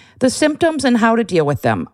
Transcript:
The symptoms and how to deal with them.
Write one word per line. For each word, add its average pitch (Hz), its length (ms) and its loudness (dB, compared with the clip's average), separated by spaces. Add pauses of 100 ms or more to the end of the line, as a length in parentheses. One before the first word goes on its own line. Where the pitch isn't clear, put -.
(200)
The 254 100 2
symptoms 302 560 -2
and 247 100 2
how 226 200 2
to 233 60 2
deal 175 220 0
with 143 160 -2
them. 101 340 -2